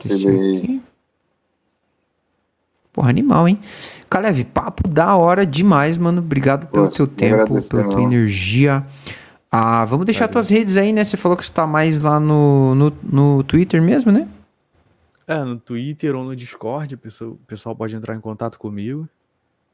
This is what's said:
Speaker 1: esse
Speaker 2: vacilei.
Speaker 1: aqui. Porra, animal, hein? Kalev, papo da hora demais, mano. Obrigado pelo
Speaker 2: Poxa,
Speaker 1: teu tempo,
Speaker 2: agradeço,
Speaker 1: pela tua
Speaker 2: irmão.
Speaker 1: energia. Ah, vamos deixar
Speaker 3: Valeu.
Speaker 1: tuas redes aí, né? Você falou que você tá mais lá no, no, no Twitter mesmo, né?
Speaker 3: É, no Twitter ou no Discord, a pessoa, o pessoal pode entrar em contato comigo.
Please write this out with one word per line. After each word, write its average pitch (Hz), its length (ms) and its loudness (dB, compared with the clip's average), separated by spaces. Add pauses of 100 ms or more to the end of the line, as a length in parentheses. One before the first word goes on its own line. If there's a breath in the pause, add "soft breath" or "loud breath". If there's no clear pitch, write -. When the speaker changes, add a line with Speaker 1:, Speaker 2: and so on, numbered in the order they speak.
Speaker 1:
esse 104 80 -4
Speaker 2:
vacilei. 95 440 2
Speaker 1:
aqui. 254 240 -4 (2000)
Porra, 127 160 2
animal, 170 380 4
hein? 196 120 2 (500 loud breath)
Kalev, 185 360 0
papo - 420 -4
da 170 280 2
hora 180 300 4
demais, 160 520 2
mano. 175 220 0
Obrigado 143 480 -2
pelo 202 180 2
Speaker 2:
Poxa, 185 120 -4
Speaker 1:
teu 143 100 2
tempo, 113 340 0
Speaker 2:
agradeço, 107 280 -2
Speaker 1:
pela 117 140 0
tua 101 100 -2
Speaker 2:
irmão. 123 200 0
Speaker 1:
energia. 117 720 0 (680 loud breath)
Ah, 113 320 2
vamos 131 220 -2
deixar 208 220 -2
Speaker 3:
Valeu. 220 60 -10
Speaker 1:
tuas 226 160 -2
redes 202 280 2
aí, 208 160 2
né? 214 100 0
Você 202 140 -2
falou 175 200 0
que - 80 -10
você - 60 -12
tá 165 160 0
mais 156 320 0
lá 151 200 0
no, 147 540 4
no, 147 200 2 (100)
no 139 400 2
Twitter 165 380 2
mesmo, 226 300 2
né? 262 160 2 (1000)
Speaker 3:
É, 156 160 -4
no 123 160 -6
Twitter 135 560 -6
ou 131 80 -8
no 131 120 -10
Discord, 127 600 -10
a - 20 -18
pessoa, 113 340 -16
o - 40 -18 (120)
pessoal 110 280 -12
pode 110 200 -8
entrar 113 200 -10
em 110 60 -12
contato 110 360 -10
comigo. 113 500 -10 (680)